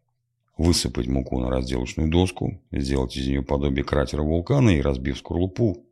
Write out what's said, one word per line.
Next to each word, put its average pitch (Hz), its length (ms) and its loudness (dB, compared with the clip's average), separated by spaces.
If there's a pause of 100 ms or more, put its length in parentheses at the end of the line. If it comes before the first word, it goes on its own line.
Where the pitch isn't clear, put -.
(560)
Высыпать 71 500 0
муку 64 320 -2
на 62 120 -2
разделочную 65 600 -2
доску, - 500 0 (120)
сделать 67 440 -2
из 67 120 -2
неё 69 140 0
подобие 69 420 0
кратера 73 380 0
вулкана 92 480 2
и, 76 100 6
разбив 67 380 -2
скорлупу, 92 720 -2